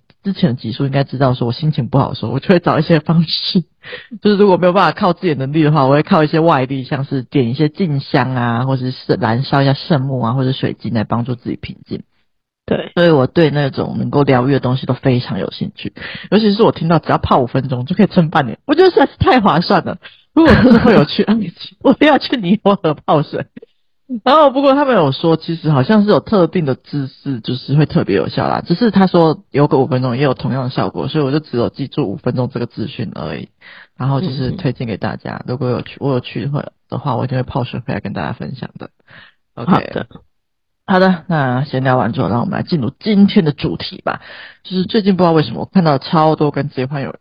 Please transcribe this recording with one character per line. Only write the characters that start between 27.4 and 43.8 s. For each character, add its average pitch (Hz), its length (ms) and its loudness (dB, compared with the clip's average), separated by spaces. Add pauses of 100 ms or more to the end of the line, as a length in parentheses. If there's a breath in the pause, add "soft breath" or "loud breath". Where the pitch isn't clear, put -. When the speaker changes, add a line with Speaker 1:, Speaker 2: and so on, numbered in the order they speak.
Speaker 1:
就 127 140 -6
是 135 200 -4
会 151 100 4
特 - 200 0
别 98 100 0
有 82 140 0
效 - 180 -2
啦。 62 180 -2
只 170 80 0
是 226 160 2
他 190 160 4
说 165 460 2
游 143 160 2
个 143 120 2
五 131 60 4
分 127 160 -2
钟 127 140 -2
也 135 80 0
有 131 100 2
同 131 200 -4
样 131 100 -4
的 127 60 -4
效 110 200 -2
果， 135 200 -6
所 156 100 -2
以 143 60 2
我 131 40 -2
就 151 120 -2
只 - 160 -8
有 113 100 0
记 - 220 -8
住 139 180 -2
五 101 80 -6
分 123 180 -4
钟 127 160 -2
这 - 120 -8
个 117 60 -6
资 113 200 -8
讯 - 280 -8
而 78 200 -8
已。 - 140 -12 (480 loud breath)
然 131 100 -4
后 135 140 0
就 185 80 -4
是 131 220 -4
推 - 200 -4
荐 120 160 -6
给 104 80 -6
大 - 220 -6
家， - 160 -10
Speaker 2:
嗯， - 60 -10
嗯。 - 100 -16
Speaker 1:
如 123 80 -6
果 123 120 -4
有 110 120 -2
去， - 180 -14
我 135 140 -2
有 123 80 -2
去 - 240 -8
的 143 60 -6
话， 143 120 -4 (240)
的 123 120 -8
话， 127 180 -4
我 117 80 -2
一 - 20 -4
定 131 100 -4
会 127 60 -2
泡 127 220 -6
水 127 200 -10
回 131 80 -6
来 - 60 -6
跟 - 140 -10
大 - 120 -6
家 - 60 -6
分 - 240 -10
享 - 140 -14 (100)
的。 - 120 -18 (640 soft breath)
OK。 127 180 -2
Speaker 2:
好 - 80 2
的。 - 260 -8 (840)
Speaker 1:
好 190 100 4
的， 185 280 2
那 135 380 0
闲 131 180 -4
聊 127 140 2
完 117 160 0
之 - 80 -4
后， 87 80 0
让 113 100 -2
我 - 60 -4
们 - 80 -4
来 - 100 -4
进 170 160 -2
入 113 180 -4
今 202 300 4
天 202 160 2
的 151 80 0
主 - 240 -4
题 - 300 -12